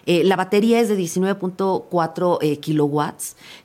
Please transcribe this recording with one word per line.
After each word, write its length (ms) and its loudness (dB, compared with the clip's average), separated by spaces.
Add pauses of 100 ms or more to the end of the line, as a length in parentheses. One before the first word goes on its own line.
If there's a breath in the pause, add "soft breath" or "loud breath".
Eh, 180 2
la 120 4
batería 440 2
es 100 2
de 60 0
diecinueve 440 -2
punto 500 -2
cuatro, 540 0
eh, 140 0
kilowatts, 800 -2 (300 loud breath)